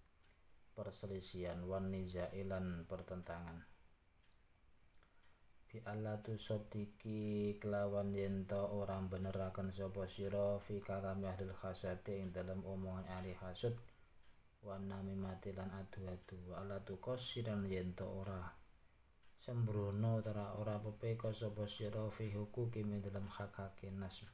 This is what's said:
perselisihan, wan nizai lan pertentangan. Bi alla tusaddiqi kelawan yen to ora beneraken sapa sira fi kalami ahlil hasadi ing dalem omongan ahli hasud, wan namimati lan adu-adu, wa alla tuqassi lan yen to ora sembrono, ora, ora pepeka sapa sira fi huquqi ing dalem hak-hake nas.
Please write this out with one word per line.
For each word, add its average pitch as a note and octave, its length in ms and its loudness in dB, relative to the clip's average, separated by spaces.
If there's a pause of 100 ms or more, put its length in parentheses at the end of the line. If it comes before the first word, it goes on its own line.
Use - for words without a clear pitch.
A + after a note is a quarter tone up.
(760)
perselisihan, F#2 880 -2
wan F#2+ 320 2
nizai F2+ 480 0
lan F#2 480 0
pertentangan. F2 800 -6 (2000)
Bi A2 160 -8
alla G#2+ 320 2
tusaddiqi G#2 1400 2
kelawan G2+ 560 4
yen G2 320 4
to G2+ 160 2 (160)
ora G2 240 2
beneraken F#2+ 720 0
sapa F#2+ 320 0
sira G2+ 560 4
fi G2+ 240 -2
kalami G2 480 2
ahlil F#2 320 -2
hasadi F#2+ 560 -2
ing F#2 160 -2
dalem F#2 320 0
omongan F#2+ 400 -2
ahli F#2 320 -2
hasud, A#2 400 0 (880)
wan G2 240 -2
namimati F#2+ 640 -2
lan F#2+ 160 -2
adu-adu, F#2+ 640 -6 (160)
wa F2 80 -4
alla G2 240 -2
tuqassi A#2 640 -2
lan G#2 240 2
yen F2+ 240 2
to F#2+ 80 -2
ora F#2+ 480 -2 (880)
sembrono, A2 800 4
ora, G#2 400 0
ora G#2 160 2
pepeka A2 560 0
sapa G#2+ 320 0
sira G#2+ 480 -2
fi A2 240 -2
huquqi A2 480 0
ing G#2 160 2
dalem G2 320 -2
hak-hake G2 640 -4
nas. G2 380 -4